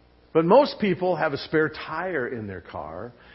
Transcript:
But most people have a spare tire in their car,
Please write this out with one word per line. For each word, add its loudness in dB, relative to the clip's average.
But 4
most 6
people 0
have -2
a -2
spare 0
tire -6
in -8
their -10
car, -10